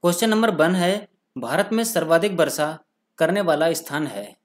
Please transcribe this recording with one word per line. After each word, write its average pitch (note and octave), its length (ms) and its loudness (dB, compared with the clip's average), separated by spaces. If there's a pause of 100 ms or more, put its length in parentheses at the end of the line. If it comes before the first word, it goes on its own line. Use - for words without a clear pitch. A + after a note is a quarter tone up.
क्वेश्चन F3 260 2
नंबर A3 260 2
वन D#3+ 200 4
है, F#3 320 0 (280)
भारत C#3 380 -2
में A3+ 100 0
सर्वाधिक E3 480 2
वर्षा D3+ 360 0 (520)
करने F3 220 2
वाला E3 320 2
स्थान D3+ 340 -6
है G#2 180 -10 (200)